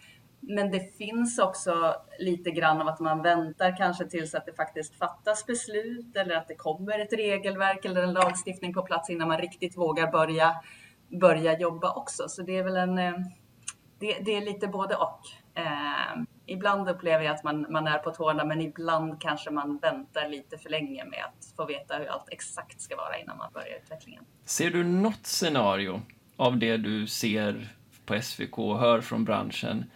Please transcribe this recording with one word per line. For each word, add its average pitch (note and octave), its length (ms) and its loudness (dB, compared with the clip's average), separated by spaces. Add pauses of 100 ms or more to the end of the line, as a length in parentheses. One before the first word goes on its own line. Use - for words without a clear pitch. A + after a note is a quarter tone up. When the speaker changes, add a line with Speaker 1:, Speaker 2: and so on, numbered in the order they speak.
(480)
Speaker 1:
men G3+ 240 0
det F#3 260 -4
finns A#3 420 0
också E3+ 560 2 (240)
lite F3 320 0
grann D#3 300 4
av D#3 60 2
att D#3+ 120 -2
man D#3+ 220 0
väntar E3+ 560 2
kanske F3+ 280 0
tills D#3+ 300 -6
att D3+ 100 -4
det E3 80 -12
faktiskt D#3 420 -6
fattas - 500 -2
beslut A#3 680 -4
eller F#3 200 0
att D#3+ 120 -2
det D#3 80 -10
kommer F#3+ 440 -4
ett G#3 140 -2
regelverk G3 720 0
eller F3+ 180 2
en F3+ 100 2
lagstiftning F3+ 600 0
på F3+ 80 0
plats E3+ 280 -2
innan E3 180 -2
man D#3+ 100 2
riktigt F3 400 -6
vågar D#3+ 340 2
börja, D#3+ 440 6 (640)
börja D#3+ 380 8
jobba F3 340 0
också. - 360 -6
Så - 120 -10
det F#3 160 -4
är F#3 60 0
väl F#3 120 -2
en, F#3 220 2
eh, F3+ 160 2 (840)
det, G#3 260 -2
det G#3 120 2
är G3+ 40 -2
lite G3+ 260 -4
både F#3+ 280 -2
och. - 260 -2 (340)
Eh, D3 680 -2 (220)
ibland G3 440 0
upplever E3+ 340 4
jag D3+ 120 0
att - 80 -12
man, D3+ 260 0
man D#3 180 0
är D3+ 100 4
på D#3+ 140 -2
tårna, D#3 340 2
men D#3 160 0
ibland D#3+ 600 -2
kanske D3+ 300 -2
man D3 260 -2
väntar D3+ 520 -2
lite D3 280 -12
för D#3 120 -16
länge C#3+ 360 -4
med - 180 -8
att - 340 -14
få - 80 -2
veta C#3+ 320 -6
hur D3 100 -6
allt - 240 -8
exakt - 500 -12
ska - 140 -10
vara - 220 -6
innan - 200 -12
man - 160 -12
börjar - 300 -10
utvecklingen. - 400 -18 (200)
Speaker 2:
Ser - 260 0
du F3 140 2
något F#3+ 420 2
scenario G2+ 760 2 (340)
av B2+ 220 4
det A2+ 200 4
du G#2+ 300 -2
ser G#2+ 640 -2 (320)
på A2 80 -2
S - 260 -4
V G#2+ 120 -4
K G#2+ 180 -2
och G#2 100 0
hör A#2 220 6
från A2+ 240 0
branschen G#2+ 600 -2 (100)